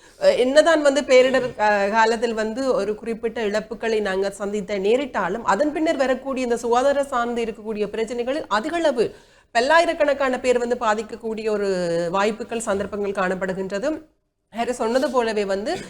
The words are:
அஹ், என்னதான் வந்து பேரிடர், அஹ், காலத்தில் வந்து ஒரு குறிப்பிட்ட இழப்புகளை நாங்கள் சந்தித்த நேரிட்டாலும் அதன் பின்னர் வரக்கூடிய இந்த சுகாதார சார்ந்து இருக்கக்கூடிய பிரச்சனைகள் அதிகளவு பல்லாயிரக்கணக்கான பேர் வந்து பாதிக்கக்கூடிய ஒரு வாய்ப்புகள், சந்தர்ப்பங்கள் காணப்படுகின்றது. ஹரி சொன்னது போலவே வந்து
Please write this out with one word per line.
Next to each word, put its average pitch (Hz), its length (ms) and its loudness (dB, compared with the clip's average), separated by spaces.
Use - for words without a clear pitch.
அஹ், 190 160 4
என்னதான் 302 460 6
வந்து 285 220 4
பேரிடர், 254 440 6
அஹ், 208 320 2
காலத்தில் 226 440 2
வந்து 220 400 -2
ஒரு 196 200 0
குறிப்பிட்ட 226 480 -6
இழப்புகளை 214 580 -2
நாங்கள் 196 400 -2
சந்தித்த 208 380 -4
நேரிட்டாலும் 220 640 0
அதன் 262 280 2
பின்னர் 311 320 0
வரக்கூடிய 262 440 -2
இந்த 233 80 0
சுகாதார 254 480 2
சார்ந்து 240 380 -2
இருக்கக்கூடிய 214 440 -6
பிரச்சனைகள் 240 640 -4
அதிகளவு 285 560 0
பல்லாயிரக்கணக்கான 285 840 2
பேர் 247 180 2
வந்து 240 220 -2
பாதிக்கக்கூடிய 220 720 -4
ஒரு 202 200 0
வாய்ப்புகள், 220 600 -2
சந்தர்ப்பங்கள் 202 480 -4
காணப்படுகின்றது. 190 720 -4
ஹரி 233 180 -4
சொன்னது 247 400 -2
போலவே 226 340 0
வந்து 196 280 -4